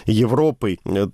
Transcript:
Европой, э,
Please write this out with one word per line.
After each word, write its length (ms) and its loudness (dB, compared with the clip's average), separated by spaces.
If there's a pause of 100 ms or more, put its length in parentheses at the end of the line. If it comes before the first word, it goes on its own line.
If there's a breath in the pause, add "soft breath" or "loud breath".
Европой, 800 0
э, 280 -2